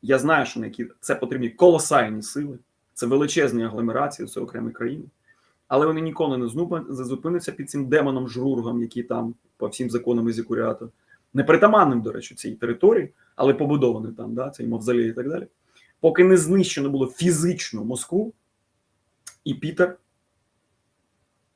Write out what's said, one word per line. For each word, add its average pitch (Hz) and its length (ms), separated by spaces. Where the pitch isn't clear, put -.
Я 135 180
знаю, 143 260
що - 140
на 110 60
які, 113 220
це - 160
потрібні 123 340
колосальні 135 720
сили, 139 380
це - 120
величезні 139 580
агломерації, 117 640
це - 140
окремі 113 300
країни. 143 340
Але 143 180
вони 160 160
ніколи 151 360
не 123 100
знупи-, 165 420
не 131 140
зупиняться 165 480
під 143 180
цим 139 180
демоном 131 400
Жрургом, 120 540
який 117 220
там 117 320
по 113 100
всім 123 220
законам 120 400
Ізікуріату, 113 640
непритаманним, 160 680
до 107 100
речі, - 240
цій - 160
території, 120 640
але 135 180
побудований 127 580
там, 113 220
да, 131 160
цей 117 180
мавзолей 117 420
і 113 40
так 127 160
далі. 180 180
Поки 160 240
не 185 140
знищено 160 520
було 135 180
фізично 165 800
Москву 180 480
і 143 100
Пітер, 160 440